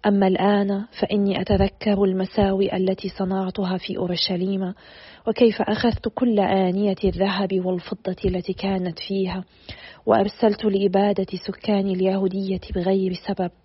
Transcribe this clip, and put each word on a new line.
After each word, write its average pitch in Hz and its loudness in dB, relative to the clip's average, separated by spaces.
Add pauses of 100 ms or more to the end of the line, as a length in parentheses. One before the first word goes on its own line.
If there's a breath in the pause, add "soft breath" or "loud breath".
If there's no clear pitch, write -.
أما 202 4
الآن 202 2 (160)
فإني 202 0
أتذكر 196 2
المساوئ 190 2
التي 190 -2
صنعتها 185 -2
في - -8
أورشليم، 185 -2 (540 loud breath)
وكيف 226 4
أخذت 220 0
كل 233 2
آنية 190 2
الذهب 190 0
والفضة 185 -4 (100)
التي 180 -2
كانت 185 -4
فيها، 185 -4 (600 loud breath)
وأرسلت 208 2
لإبادة 196 2 (200)
سكان 196 -2
اليهودية 190 0 (140)
بغير 190 0 (140)
سبب 185 -4 (140)